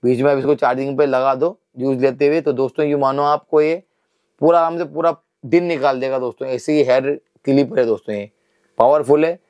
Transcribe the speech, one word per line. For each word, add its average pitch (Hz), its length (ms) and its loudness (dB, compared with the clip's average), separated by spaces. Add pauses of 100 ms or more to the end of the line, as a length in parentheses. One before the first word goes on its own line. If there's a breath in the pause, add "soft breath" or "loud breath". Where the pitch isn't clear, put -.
बीच 123 180 0
में 143 120 2
आप 139 60 0
इसको 135 180 0
चार्जिंग 135 420 -2
पे 147 80 4
लगा 131 280 0
दो 160 240 -4 (200)
यूज़ 131 220 -2
लेते 135 280 0
हुए, 160 120 2
तो 147 120 -2
दोस्तों 135 340 -2
ये 147 100 -2
मानो 139 280 0
आपको 151 360 0
ये 160 220 -2 (580)
पूरा 170 180 4
आराम 165 200 -2
से 175 80 -4
पूरा 160 300 -2 (280)
दिन 170 200 2
निकाल 139 360 -2
देगा 131 180 -2
दोस्तों, 127 300 -6
ऐसी 127 240 -4
ही 151 100 2
हेयर 131 360 0 (260)
क्लिपर 143 340 0
है 127 80 2
दोस्तों, 110 280 -4
ये 101 160 -8 (480)
पावरफुल 143 460 4
है। 165 80 -2 (160)